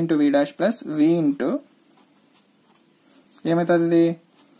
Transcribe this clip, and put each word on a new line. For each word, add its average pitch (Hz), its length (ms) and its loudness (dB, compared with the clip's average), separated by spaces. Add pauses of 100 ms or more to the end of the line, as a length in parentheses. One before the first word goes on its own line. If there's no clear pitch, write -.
into 165 180 -2
V 147 160 2
dash 143 220 -2
plus 185 180 -2 (220)
V 156 140 2 (100)
into 139 280 -2 (2000)
ఏమవుతుంది 170 420 0
ఇది? 170 120 4 (560)